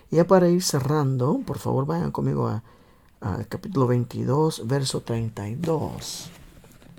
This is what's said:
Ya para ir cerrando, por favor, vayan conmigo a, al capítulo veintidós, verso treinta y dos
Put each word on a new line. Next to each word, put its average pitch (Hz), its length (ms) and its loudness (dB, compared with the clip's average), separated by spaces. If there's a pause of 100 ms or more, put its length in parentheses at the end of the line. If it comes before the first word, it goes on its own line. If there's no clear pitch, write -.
(140)
Ya 165 140 6
para 180 200 8
ir 175 140 4
cerrando, 139 840 0
por - 140 -6
favor, 123 280 0
vayan 156 260 -2
conmigo 135 340 0
a, 113 160 -2 (560)
al 107 300 -4
capítulo 135 400 0
veintidós, 123 760 0
verso 135 360 -2
treinta 113 480 -4
y 113 80 -6
dos 151 760 -6 (680)